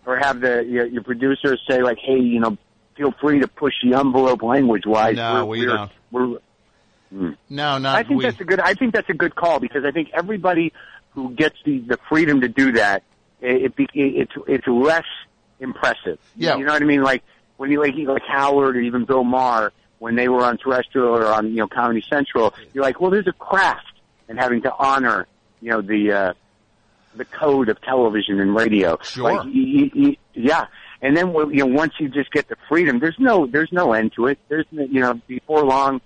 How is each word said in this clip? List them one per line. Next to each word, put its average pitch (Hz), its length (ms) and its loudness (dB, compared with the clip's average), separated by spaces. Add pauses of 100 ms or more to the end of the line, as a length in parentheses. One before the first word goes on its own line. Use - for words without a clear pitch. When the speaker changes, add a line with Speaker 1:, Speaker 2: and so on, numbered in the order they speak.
Speaker 1:
or 127 120 -2
have 135 220 -2
the, 120 240 0
your, 120 220 -2
your 117 160 -8
producer 131 560 -2 (100)
say, 127 140 2
like, 123 160 0
"Hey, 131 220 0
you 120 180 0
know, 113 180 0 (400)
feel 143 140 -2 (100)
free 143 200 2
to 123 80 0
push - 340 -4
the 127 160 4
envelope 131 460 2
language-wise." 110 720 2
Speaker 2:
No, 113 180 -2
Speaker 1:
We're, 110 120 0
Speaker 2:
we 113 200 -4
Speaker 1:
we're, 120 100 0
Speaker 2:
don't. 104 140 -6 (220)
Speaker 1:
we're, 123 260 -2 (720)
hmm. 95 200 -6 (180)
Speaker 2:
No, 143 300 -2
not 135 180 0
Speaker 1:
I 226 80 0
think 285 140 0
Speaker 2:
we. 131 60 -2
Speaker 1:
that's - 160 -4
a 185 40 -10
good, 185 160 0
I 185 140 2
think 226 200 -2
that's 208 160 -2
a 185 40 0
good 160 200 -2
call 165 240 0
because 127 260 -4
I 143 60 0
think 151 240 -4
everybody 175 580 0 (420)
who 127 180 -8
gets 151 320 -2
the, 139 160 -2
the 120 180 -4 (100)
freedom 156 340 2
to 123 60 0
do 135 220 2
that, 104 320 2 (380)
it, 123 240 0
it, 123 120 -2
be-, 139 180 0
it, 139 340 0
it's, - 40 -20 (140)
it's 131 220 -2
less 147 340 2 (560)
impressive. 120 600 -4 (180)
Speaker 2:
Yeah. 143 200 0
Speaker 1:
You 139 80 -4
know 147 80 0
what 147 100 2
I 147 40 2
mean? 143 160 2
Like, 135 200 0 (340)
when 135 140 -6
you, 147 100 2
like, 143 140 0 (120)
like 135 200 -2
Howard 139 500 2
or 123 40 0
even 120 240 -2
Bill 131 200 2
Maher, 123 480 0 (260)
when 117 160 -6
they 123 140 2
were 123 160 2
on 120 120 0
terrestrial 127 520 -2
or 117 180 2
on, 110 240 2
you 113 60 -4
know, 107 120 -2
Comedy 117 400 -2
Central, 135 460 0 (180)
you're 139 100 -4
like, 131 180 -2
"Well, 185 100 2
there's 196 160 0
a 180 60 -2
craft - 540 -2 (420)
in 113 100 -12
having 123 240 0
to 127 120 -2
honor, 127 520 0 (340)
you 117 100 -8
know, 110 120 0
the, 104 300 0
uh, 98 200 0 (840)
the 123 100 -10
code 139 420 0
of 107 140 -2
television 107 580 0
and 98 140 0
radio." 104 480 2
Speaker 2:
Sure. 127 220 -10
Speaker 1:
Like, 151 200 0
y-, - 100 -10
y-, 139 400 2
y-, 143 220 2 (160)
yeah. 135 340 0 (360)
And 139 140 2
then, 180 180 0
well, 151 160 0
you 143 80 0
know, 131 160 2
once 156 240 0
you 151 100 -4
just 131 220 -4
get 143 180 -2
the 113 80 -10 (120)
freedom, 151 300 2
there's 160 200 -2
no, 226 280 4
there's 147 260 -2
no 175 200 2
end 110 240 0
to 117 100 0
it. 139 120 0 (100)
There's 156 220 -4
no, 151 140 -6
you 131 160 0
know, 123 140 2 (120)
before 151 380 -2
long 135 420 0